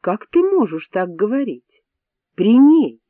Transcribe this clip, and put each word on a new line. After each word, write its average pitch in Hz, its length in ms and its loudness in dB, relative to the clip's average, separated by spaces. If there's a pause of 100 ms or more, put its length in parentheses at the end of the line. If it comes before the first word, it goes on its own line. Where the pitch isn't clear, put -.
«Как 185 220 -8
ты 339 120 0
можешь 262 480 -2
так 185 220 -6
говорить? 208 540 -6 (720)
При 214 200 2
ней!» 277 540 4